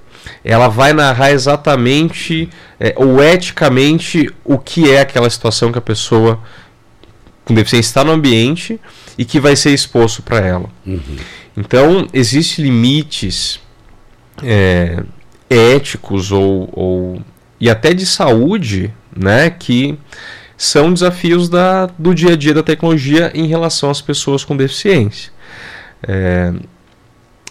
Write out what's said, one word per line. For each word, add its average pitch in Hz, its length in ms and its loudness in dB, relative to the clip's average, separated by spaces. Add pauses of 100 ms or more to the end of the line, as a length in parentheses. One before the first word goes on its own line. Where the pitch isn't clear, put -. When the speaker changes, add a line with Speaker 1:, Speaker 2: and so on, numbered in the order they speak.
(440)
Speaker 1:
Ela 117 240 2
vai 131 240 2
narrar 139 400 2
exatamente, 147 1160 0 (300)
é, 110 180 -2
ou 131 240 4
eticamente, 156 1120 0 (140)
o 143 140 0
que 160 300 0
é 135 120 6
aquela 127 280 2
situação 117 440 -2
que 120 60 -4
a 117 40 -8
pessoa 113 560 0 (1080)
com - 80 -2
deficiência 113 380 2
está 135 140 2
no 156 80 2
ambiente 147 680 0 (360)
e 123 80 -4
que 147 160 -2
vai 143 160 4
ser 143 140 0
exposto 120 520 0
pra 117 160 -2
ela. 92 300 -2 (180)
Speaker 2:
Uhum. 73 300 -8 (400)
Speaker 1:
Então, 143 560 2
existem 135 520 -2
limites, 123 960 -2 (840)
é, 92 600 0 (480)
éticos 117 800 2
ou, 98 420 0
ou, 92 500 -4 (360)
e 117 100 0
até 117 240 2
de 185 140 -4
saúde, 120 880 0 (220)
né, 117 340 2
que 143 480 -2 (580)
são 156 360 2
desafios 175 560 0
da, 185 380 0 (120)
do 175 160 2
dia 170 200 4
a - 20 2
dia 147 180 2
da 156 80 2
tecnologia 160 720 0
em 156 140 -2
relação 160 420 -2
às 143 100 -4
pessoas 139 440 -4
com 143 120 -4
deficiência. 135 760 -2 (760)
É, 90 460 -2 (1000)